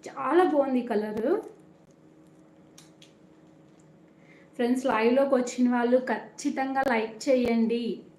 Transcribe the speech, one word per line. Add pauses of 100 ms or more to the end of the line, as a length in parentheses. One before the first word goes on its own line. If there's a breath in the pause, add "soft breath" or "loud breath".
చాలా
బాగుంది
కలరు. (3250 loud breath)
ఫ్రెండ్స్,
లైవ్లోకి
వచ్చిన
వాళ్ళు (140)
ఖచ్చితంగా (100)
లైక్
చేయండి (340)